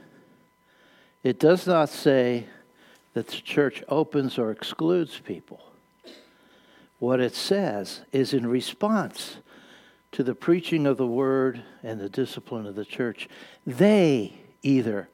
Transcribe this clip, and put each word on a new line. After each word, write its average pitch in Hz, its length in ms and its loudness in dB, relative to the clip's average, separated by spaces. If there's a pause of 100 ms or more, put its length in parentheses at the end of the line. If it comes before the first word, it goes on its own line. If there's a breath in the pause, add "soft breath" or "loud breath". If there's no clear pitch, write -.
(1200 soft breath)
it 127 160 0
does 180 260 6
not 165 220 4
say 123 580 2 (680 soft breath)
that 113 120 -4
the - 140 -12
church - 480 -2
opens 143 500 0
or 113 120 0
excludes 87 680 -2
people. - 420 -14 (1400 loud breath)
What 127 200 0
it 123 160 0
says 135 680 -2 (100)
is, 131 200 0
in 120 140 0
response 135 880 -2 (760 loud breath)
to - 100 -4
the 123 120 0
preaching 170 520 0
of 131 120 2
the 131 80 0
word 131 560 0 (200 loud breath)
and 110 160 -8
the 101 100 -8
discipline 117 580 -6
of 98 80 -12
the 104 100 -8
church, - 440 -8 (380 loud breath)
they 151 680 4 (280)
either 113 520 2